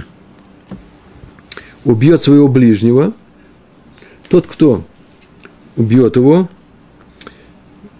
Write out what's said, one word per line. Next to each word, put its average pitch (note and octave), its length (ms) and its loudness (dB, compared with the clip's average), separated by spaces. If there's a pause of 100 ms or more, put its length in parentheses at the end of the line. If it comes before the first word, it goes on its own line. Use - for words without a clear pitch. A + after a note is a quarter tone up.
(1800)
убьет C3 400 0
своего C#3+ 240 2
ближнего", B2 640 0 (1160)
тот, F3 160 0
кто A#2+ 360 -2 (920)
убьет A#2 400 0
его, D#3 320 0 (1500)